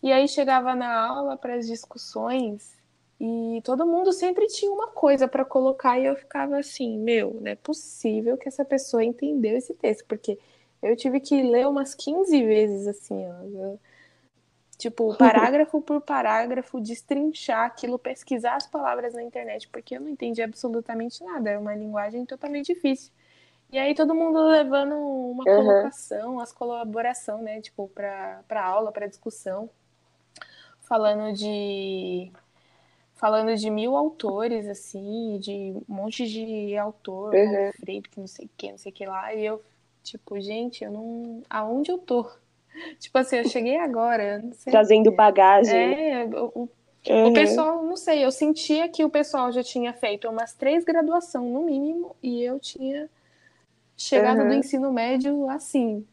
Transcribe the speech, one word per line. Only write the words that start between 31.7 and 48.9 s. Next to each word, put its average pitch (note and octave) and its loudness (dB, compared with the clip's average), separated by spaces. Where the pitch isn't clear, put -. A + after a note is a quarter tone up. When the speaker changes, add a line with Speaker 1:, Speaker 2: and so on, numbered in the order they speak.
Speaker 1:
Falando A3 2
de G#3+ -4
mil A3 -2
autores, A3+ -2
assim, G3+ -10
de G3+ -10
um G#3 -10
monte A3 -6
de G#3+ -6
autor, G#3 -6
Speaker 2:
Uhum. G#3 6
Speaker 1:
Paulo G3 -2
Freire, G3+ -12
que - -18
não F#3+ -14
sei - -20
o G#3+ -20
que, G3+ -12
não G3+ -20
sei G3 -18
o F#3+ -20
que G3 -14
lá, G3 -10
e G#3+ -4
eu, G#3+ -6
tipo, - -14
"Gente, A3 -8
eu G#3 -12
não... A#3 -12
Aonde A#3 -4
eu F4+ -2
tô?" A#3+ -2
Tipo - -4
assim, C4 0
eu A#3 0
cheguei A#3+ -2
agora, A#3 0
eu G#3+ -10
não B3 -12
sei. - -6
Speaker 2:
Trazendo A3 8
bagagem. G3 8
Speaker 1:
É, C#4+ 2
o, A3+ -4
o, A#3+ -10
Speaker 2:
Uhum. A3 8
Speaker 1:
o A#3 8
pessoal, D#4 4
não E4+ -4
sei, D#4 2
eu C4 2
sentia D#4 0
que D#4+ 0